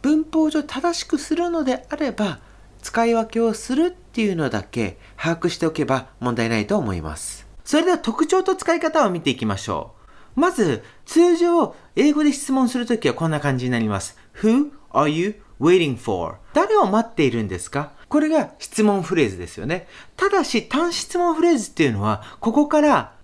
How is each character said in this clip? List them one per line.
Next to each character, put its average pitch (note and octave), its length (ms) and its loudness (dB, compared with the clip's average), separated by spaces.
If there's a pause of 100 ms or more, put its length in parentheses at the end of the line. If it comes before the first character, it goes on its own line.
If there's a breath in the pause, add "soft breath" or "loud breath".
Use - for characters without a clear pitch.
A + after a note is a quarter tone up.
文 D#4 220 2
法 D#4 240 0
上 D4+ 140 -2
正 E4+ 360 -4
し - 60 -8
く D4+ 140 -2
す D4+ 180 -4
る F4 140 -2
の E4 120 -2
で B3+ 280 -2
あ D4 60 -8
れ D4 140 -2
ば、 G3+ 300 -4 (400 soft breath)
使 - 240 -2
い A#3 80 2
分 A3+ 180 0
け - 100 -4
を A3+ 120 2
す B3 240 -6
る E4 120 2
っ - 20 -2
て - 320 -6
い G#3 80 2
う F#3 40 -2
の D#3 140 0
だ A2 140 -4
け G#2+ 340 -6 (180 soft breath)
把 E3 220 -4
握 E3+ 140 -2
し - 80 -10
て E3 80 0
お D#3+ 60 0
け D#3 120 -2
ば B2+ 220 -2 (140)
問 B2 140 -2
題 A2+ 140 -2
な A2+ 100 0
い G#2 80 -2
と G#3 120 0
思 A2 160 -2
い E2+ 80 -6
ま D2+ 160 -10
す。 - 280 -14 (200)
そ - 100 0
れ E4 80 2
で F4+ 60 2
は E4+ 80 2
特 A3+ 280 -2
徴 F#4 160 2
と F#4 140 0
使 E4+ 180 0
い E4+ 60 -2
方 D#4 260 2
を F#3+ 40 0
見 E3+ 100 -4
て D3+ 80 -2
い B2+ 80 0
き - 80 -8
ま G2+ 140 -2
し - 100 -10
ょ E2 240 -6 (460 soft breath)
う。 - 20 2
ま F4+ 120 4
ず、 E3 300 0 (220 loud breath)
通 E4+ 320 4
常、 E4+ 380 2 (220 loud breath)
英 C#4+ 160 4
語 D4+ 120 2
で D4 80 4
質 - 180 -6
問 C4 200 2
す B3+ 80 -4
る A#3+ 80 -4
と A#3 100 0
き - 120 0
は - 60 0
こ D#3+ 140 -2
ん - 20 0
な D3+ 100 -2
感 C#3 180 0
じ B2+ 80 -4
に B2 60 0
な A#2+ 60 0
り A2 120 0
ま G2 100 -2
す。 - 160 -14 (200 soft breath)
Who C4 340 2 (200)
are D3 200 2
you F3+ 320 -4 (180)
waiting D#3+ 420 4
for? F2 340 -4 (180)
誰 G#4 240 4
を F4+ 80 4
待 A3 200 2
っ - 80 -18
て D#3 120 4
い B2+ 40 4
る A2+ 120 -2
ん G2+ 60 -4
で F2+ 100 -6
す - 120 -12
か？ D3 220 -8 (160 soft breath)
こ D4+ 120 2
れ D#4 100 0
が D#4 280 0
質 - 240 -4
問 G3+ 200 2
フ - 140 -2
レ D3 100 4
ー - 20 -2
ズ F#2 80 -8
で F2 120 -10
す - 100 -16
よ F#2+ 80 -8
ね。 E3+ 200 -6 (300 loud breath)
た G4 140 0
だ F#4+ 140 2
し、 - 220 -2
単 E4 280 -2
質 - 240 -6
問 F4 160 2
フ D#4+ 80 0
レ E4+ 100 6
ー C#4 60 2
ズ - 140 -8
っ - 20 -20
て D#3+ 100 2
い C#3 40 4
う A#2 40 0
の G#2 80 -2
は、 G#2+ 220 -2 (180 loud breath)
こ A3+ 140 -2
こ D4 140 4
か D4+ 120 4
ら C4+ 320 2 (120)